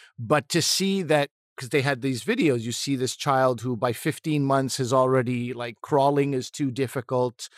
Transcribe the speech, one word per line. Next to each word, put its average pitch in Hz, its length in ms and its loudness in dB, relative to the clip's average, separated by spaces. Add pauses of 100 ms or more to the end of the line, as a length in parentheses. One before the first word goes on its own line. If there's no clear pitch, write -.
(160)
But 123 340 0
to 165 120 2
see 190 400 0
that, 147 280 2 (260)
'cause 127 140 -12
they 143 120 2
had 135 180 0
these 127 220 -2
videos, 160 380 2
you 113 100 -6
see 139 240 -4
this 127 220 -2
child 131 460 2
who 123 140 -2
by 123 160 0
fifteen 151 520 -2
months 135 340 0
is 127 140 -2
already, 127 600 2
like, 120 280 -10
crawling 143 520 2
is 131 160 -4
too 139 220 -2
difficult 127 880 -4